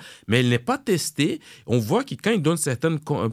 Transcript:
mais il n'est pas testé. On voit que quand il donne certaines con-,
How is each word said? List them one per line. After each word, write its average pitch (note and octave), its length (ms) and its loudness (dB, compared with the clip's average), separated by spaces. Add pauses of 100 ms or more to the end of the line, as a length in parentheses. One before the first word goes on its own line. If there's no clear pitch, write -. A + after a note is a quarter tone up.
(280)
mais B2 160 4
il B2 40 4
n'est A#2+ 120 2
pas - 180 -2
testé. E3+ 640 -2 (260)
On A#2+ 120 2
voit B2 260 0
que - 100 -10
quand G3 160 -2
il A3 100 2
donne D#3 160 2
certaines D#3 440 -2
con-, A2+ 320 -2